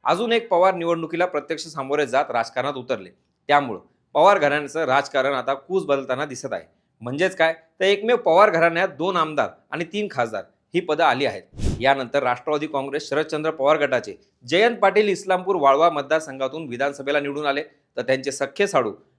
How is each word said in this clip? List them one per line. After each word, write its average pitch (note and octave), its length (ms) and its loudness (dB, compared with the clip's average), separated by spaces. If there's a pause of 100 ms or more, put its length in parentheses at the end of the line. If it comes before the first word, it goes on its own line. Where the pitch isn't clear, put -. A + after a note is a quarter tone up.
अजून F#3 260 0
एक A#3 180 0
पवार F#3 240 4
निवडणुकीला E3+ 520 -2
प्रत्यक्ष D#3 400 -6
सामोरे D3 400 -2
जात B2+ 260 0
राजकारणात B2 420 -4
उतरले. B2 360 -8 (400)
त्यामुळं C3+ 300 2 (360)
पवार F#3+ 240 6
घराण्याचं D3 460 0
राजकारण C3+ 480 0
आता C3 200 -2
कूच F3 320 -4
बदलताना C3+ 400 -2
दिसत B2+ 280 -10
आहे. E2+ 100 -8 (380)
म्हणजेच D3 340 -2
काय, D#3+ 180 2
तर - 320 -6
एकमेव G#3 320 2
पवार F#3 320 6
घराण्यात E3+ 400 2
दोन E3 280 -4
आमदार D3+ 320 0 (220)
आणि D#3+ 140 -6
तीन G#3 260 -6
खासदार A2 320 -4 (300)
ही E3+ 60 2
पदं D#3+ 240 0
आली C3+ 220 2
आहेत. G#2+ 180 -4 (380)
यानंतर C3+ 420 2
राष्ट्रवादी D3 440 -2
काँग्रेस C#3 420 -4
शरदचंद्र D3+ 420 -2
पवार D3+ 260 2
गटाचे C3 380 -2 (300)
जयंत G3+ 320 2
पाटील G3+ 320 2
इस्लामपूर F#3 460 -2
वाळवा D3 340 6
मतदारसंघातून D3 800 -4
विधानसभेला C#3+ 500 -2
निवडून C#3+ 260 -6
आले, C#3+ 180 -2 (340)
तर C3 40 -6
त्यांचे C3 300 -2
सख्खे C#3 360 -2
साडू C3+ 240 0 (260)